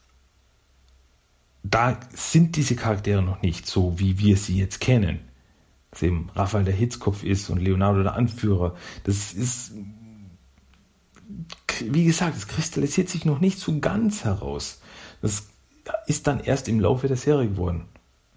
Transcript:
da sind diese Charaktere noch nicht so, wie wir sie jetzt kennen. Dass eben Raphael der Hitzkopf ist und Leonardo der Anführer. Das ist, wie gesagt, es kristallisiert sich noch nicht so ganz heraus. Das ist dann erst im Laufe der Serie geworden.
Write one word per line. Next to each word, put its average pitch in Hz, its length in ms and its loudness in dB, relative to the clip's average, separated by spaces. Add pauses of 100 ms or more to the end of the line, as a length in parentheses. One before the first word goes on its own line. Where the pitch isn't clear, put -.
(1600)
da 117 380 0 (140)
sind 165 420 4
diese 135 180 2
Charaktere 101 480 0
noch 92 200 -2
nicht 85 240 0
so, 90 320 0
wie 95 200 2
wir 104 200 6
sie 92 180 0
jetzt 95 240 0
kennen. 98 400 2 (720)
Dass - 120 -8
eben 85 320 0
Raphael 98 300 0
der 95 100 2
Hitzkopf 101 480 -2
ist 98 280 -2
und 92 100 0
Leonardo 95 420 2
der 98 120 0
Anführer. 98 600 0 (300)
Das 98 300 0
ist, 117 380 -4 (2000)
wie 143 200 2
gesagt, 165 320 2
es 107 120 -10
kristallisiert 160 600 0
sich 165 160 -2
noch 143 140 2
nicht 190 180 2
so 156 200 -2
ganz 208 460 0
heraus. 71 560 -4 (400)
Das - 280 -2 (580)
ist - 200 -2
dann 139 140 0
erst 139 260 -2
im 113 140 0
Laufe 127 280 2
der 131 100 0
Serie 139 300 2
geworden. 90 360 -2 (520)